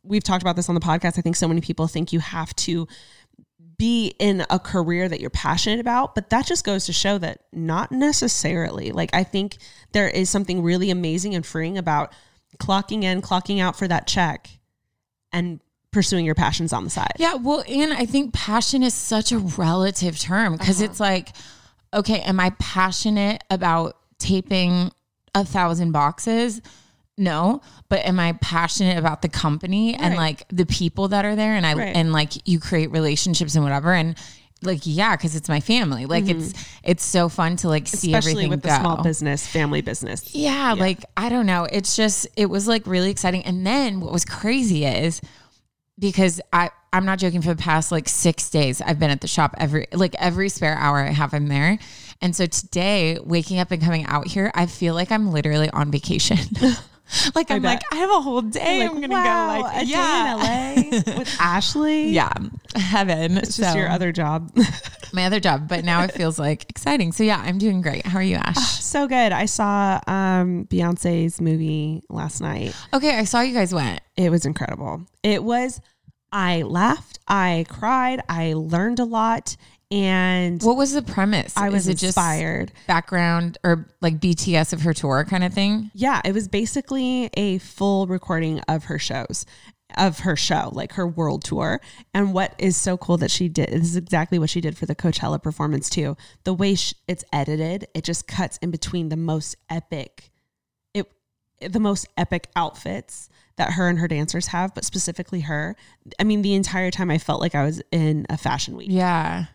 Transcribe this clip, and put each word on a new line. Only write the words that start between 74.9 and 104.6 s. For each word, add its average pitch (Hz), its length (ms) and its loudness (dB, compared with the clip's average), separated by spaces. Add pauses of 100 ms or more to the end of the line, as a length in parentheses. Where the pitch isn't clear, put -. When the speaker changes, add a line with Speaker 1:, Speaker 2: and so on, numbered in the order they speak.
Speaker 1:
It 202 200 2
was, 247 360 -2 (520)
I 180 320 0
laughed, 190 640 0
I 180 420 2
cried, 254 600 0
I 165 240 -2
learned 170 460 0
a 240 60 2
lot. 226 500 -2 (340)
And 185 760 2
Speaker 2:
What 233 120 6
was 277 160 2
the 285 100 0
premise? 196 540 0
Speaker 1:
I 202 140 2
was 190 180 2
Speaker 2:
Is 185 80 2
it - 40 -6
just 185 180 0
Speaker 1:
inspired. 165 560 0 (140)
Speaker 2:
background 170 760 0
or, 170 240 2 (140)
like, 160 180 2
B 175 140 2
T 170 220 0
S 160 180 4
of 165 80 -4
her 160 120 2
tour 139 300 0
kind 180 220 0
of 180 80 -2
thing? 208 400 0
Speaker 1:
Yeah, 240 320 0
it 190 80 2
was 208 160 -2
basically 254 840 -2
a 196 240 0
full 196 460 0
recording 165 600 -2
of 156 180 -2
her 151 140 -4
shows, - 460 -6 (500)
of 180 240 2
her 226 160 0
show, - 380 -2
like, - 200 -8
her 180 140 -2
world 156 380 -2
tour. - 340 -2 (340)
And 196 200 2
what 185 240 0
is 190 180 2
so 180 220 0
cool 175 220 0
that - 120 0
she 180 160 0
did, 196 220 0
this 170 140 2
is 170 120 0
exactly 175 420 0
what 160 120 2
she 180 100 -2
did 160 180 -4
for 165 80 -6
the 156 100 -4
Coachella 151 460 -2
performance 156 480 -2
too. 147 280 -4 (260)
The 190 100 -2
way 196 220 2
sh-, - 180 -4 (140)
it's 180 240 -6
edited, 156 640 -2
it 160 100 -4
just - 240 -4
cuts - 300 -4
in 180 140 -4
between 165 360 -4
the 156 80 -4
most 160 400 -4 (140)
epic, - 640 -10 (640)
it, - 160 -6 (520)
the 190 180 -2
most 202 280 0 (100)
epic 175 400 -2
outfits - 720 -6 (260)
that - 160 0
her 175 160 0
and 175 120 2
her 170 100 0
dancers 160 380 -2
have, 180 280 -4